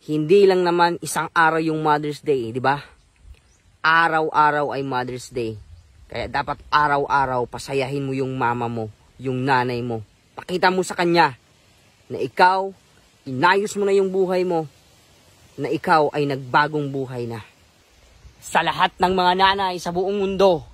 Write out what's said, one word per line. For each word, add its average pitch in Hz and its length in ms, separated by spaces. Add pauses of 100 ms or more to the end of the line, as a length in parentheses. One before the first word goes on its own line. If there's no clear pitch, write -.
Hindi 156 480
lang 185 160
naman 175 320
isang 160 320
araw 160 320
yung 160 240
Mother's 151 400
Day, 127 240
di 120 80
ba? 135 240 (1040)
Araw-araw 156 880
ay 135 80
Mother's 127 480
Day. 113 320 (480)
Kaya 113 160
dapat 135 320 (160)
araw-araw 143 720
pasayahin 135 560
mo 135 160
yung 131 160
mama 120 320
mo, 117 240 (320)
yung 127 240
nanay 123 400
mo. 117 160 (320)
Pakita 185 400
mo 185 80
sa 202 160
kanya 170 400 (720)
na 123 80
ikaw, 185 560 (560)
inayos 180 480
mo 202 80
na 196 80
yung 196 160
buhay 185 320
mo, 175 240 (880)
na 139 160
ikaw 156 480
ay 147 80
nagbagong 143 640
buhay 127 400
na. 113 160 (960)
Sa 165 240
lahat 165 320
ng 185 160
mga 180 240
nanay 190 400
sa 170 160
buong 190 240
mundo 190 560